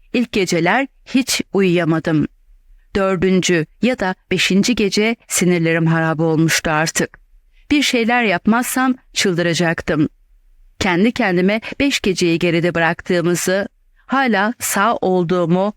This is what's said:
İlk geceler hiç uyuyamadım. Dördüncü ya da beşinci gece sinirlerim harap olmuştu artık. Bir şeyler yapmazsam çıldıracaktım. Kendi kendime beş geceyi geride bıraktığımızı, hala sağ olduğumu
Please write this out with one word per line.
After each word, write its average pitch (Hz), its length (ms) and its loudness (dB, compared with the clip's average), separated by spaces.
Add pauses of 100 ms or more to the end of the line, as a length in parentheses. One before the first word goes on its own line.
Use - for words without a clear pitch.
(120)
İlk 233 200 -2
geceler 185 540 0 (180)
hiç - 380 -2 (100)
uyuyamadım. 165 760 0 (680)
Dördüncü 185 680 0 (160)
ya 247 160 0
da 185 160 -4 (160)
beşinci 277 440 0
gece 214 420 0 (120)
sinirlerim 170 580 0
harap 160 340 0
olmuştu 160 500 0
artık. 156 480 -2 (520)
Bir 294 120 2
şeyler 240 400 0
yapmazsam 233 720 0 (180)
çıldıracaktım. 165 960 0 (720)
Kendi 196 340 0
kendime 196 480 0 (200)
beş 277 200 0
geceyi 170 380 0
geride 170 360 0
bıraktığımızı, 175 920 -2 (380)
hala 233 520 0
sağ 214 380 -2
olduğumu 180 800 0